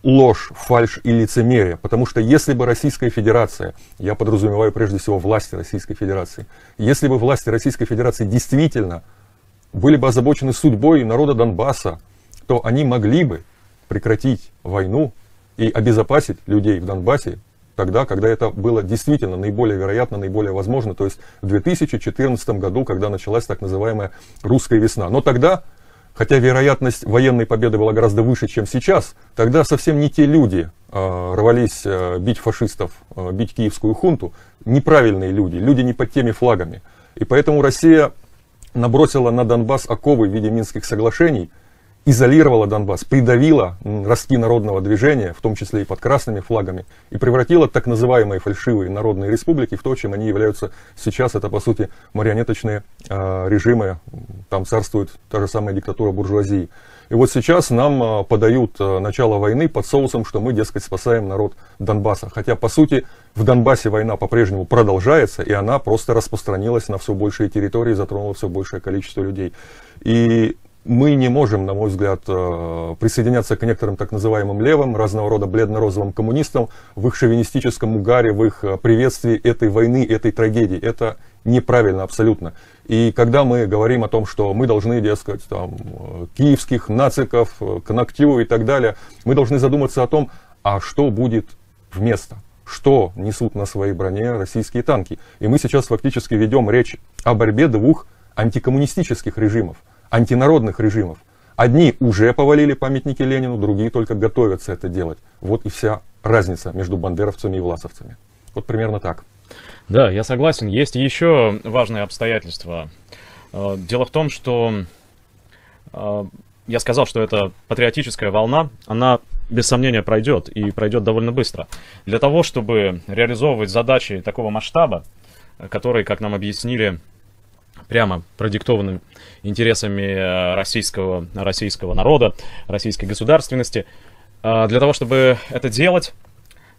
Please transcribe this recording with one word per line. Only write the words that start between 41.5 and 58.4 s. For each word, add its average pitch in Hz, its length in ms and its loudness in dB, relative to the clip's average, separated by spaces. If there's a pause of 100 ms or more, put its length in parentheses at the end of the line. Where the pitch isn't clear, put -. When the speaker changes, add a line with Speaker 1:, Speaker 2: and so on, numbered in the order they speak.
Speaker 1:
изолировала 127 560 6
Донбасс, 101 380 -4
придавила, 127 800 4
м, 104 220 -6
ростки 120 320 0
народного 110 420 0
движения, 104 560 2
в - 60 -20
том 110 120 0
числе 101 280 -4
и - 20 -4
под 95 160 -8
красными 120 400 -2
флагами, 92 460 -4 (240)
и 107 80 -8
превратила 127 500 4
так - 180 -2
называемые 113 540 2
фальшивые 101 480 -2
народные 101 420 -2
республики 131 440 0
в - 80 -10
то, 131 120 -2
чем 101 200 -6
они 107 120 -4
являются 107 440 -2 (260)
сейчас. - 380 -2
Это, 101 160 -2
по 101 100 -2
сути, 110 300 -2 (240)
марионеточные, 107 680 -2 (280)
а, 95 380 -4
режимы. 104 500 2 (500)
Там 95 160 -4
царствует 104 460 -2 (180)
та 107 120 -4
же 98 80 -2
самая 104 260 -4
диктатура 98 360 -4
буржуазии. 98 600 -2 (400)
И 117 40 -4
вот 127 160 6
сейчас 165 380 2
нам, 131 340 2
а, 110 200 -2
подают, 113 560 2